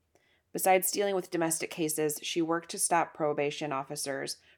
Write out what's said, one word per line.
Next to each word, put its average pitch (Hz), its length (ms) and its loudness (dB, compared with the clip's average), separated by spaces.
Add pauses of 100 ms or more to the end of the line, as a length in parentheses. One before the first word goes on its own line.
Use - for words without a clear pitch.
(540)
Besides 185 360 4
dealing 202 240 0
with 180 160 -2
domestic 165 400 0
cases, 156 540 -2
she - 180 -2
worked 165 300 -2
to 196 80 -6
stop - 340 2
probation 147 580 -2
officers 143 640 -6 (200)